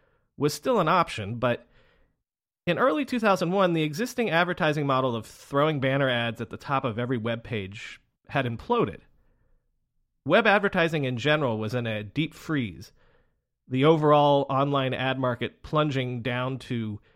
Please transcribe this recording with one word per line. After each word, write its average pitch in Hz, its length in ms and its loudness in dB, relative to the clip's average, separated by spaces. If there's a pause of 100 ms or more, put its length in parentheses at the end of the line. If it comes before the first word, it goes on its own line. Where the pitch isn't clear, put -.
(360)
was 147 180 0
still 247 260 0
an 156 80 2
option, 120 480 0
but 120 320 -2 (960)
in 175 140 0
early 285 260 2
two 247 140 -4
thousand 185 320 2
one, 190 220 2
the 160 100 0
existing 175 480 -4
advertising 165 560 0
model 131 300 0
of 107 100 -8
throwing 143 540 -2
banner 135 280 2
ads 117 320 -2
at 113 80 -8
the - 80 -12
top 139 280 -4
of 110 120 -4
every 123 220 -2
web 117 240 -4
page 104 580 -10 (280)
had 135 180 -2
imploded. 123 540 -2 (1200)
Web 214 220 4
advertising 185 560 2
in 127 160 -2
general 139 400 0
was 107 160 -4
in 117 140 -2
a 107 160 -6
deep 123 280 -4
freeze, 117 600 -6 (760)
the 131 180 0
overall 147 640 6
online 135 460 0
ad 131 240 -2
market 123 460 -4
plunging 131 580 -2
down 127 380 -4
to 110 400 -6 (160)